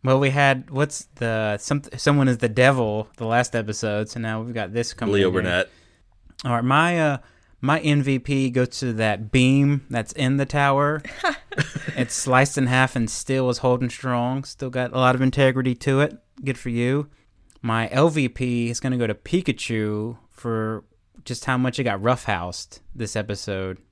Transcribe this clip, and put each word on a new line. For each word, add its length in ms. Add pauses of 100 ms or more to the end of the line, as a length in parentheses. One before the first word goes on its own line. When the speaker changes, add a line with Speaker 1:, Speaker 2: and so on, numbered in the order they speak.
Speaker 1:
Well, 140
we 120
had, 400
what's 340 (100)
the, 440
some, 240 (140)
someone 300
is 120
the 100
devil 600 (100)
the 60
last 300
episode, 540
so 100
now 240
we've 120
got 180
this 200
coming 220
Speaker 2:
Leo 140
Speaker 1:
in 60
here. 80
Speaker 2:
Burnett. 280 (760)
Speaker 1:
All 80
right, 120
my, 360
uh, 180 (420)
my 200
M 220
V 160
P 320
goes 200 (100)
to 140
that 360
beam 580
that's 240
in 260
the 80
tower. 560 (200)
Speaker 3:
<laughs> 100 (640)
Speaker 1:
It's 200
sliced 420
in 120
half 280
and 140
still 400
is 80
holding 320
strong. 540
Still 260
got 220
a 60
lot 160
of 60
integrity 540
to 260
it. 160 (260)
Good 140
for 140
you. 400 (500)
My 320
L 160
V 220
P 400
is 100
gonna 160
go 100
to 80
Pikachu 1000 (140)
for 540 (400)
just 200
how 140
much 200
it 60
got 160
roughhoused 800 (140)
this 200
episode. 640 (160)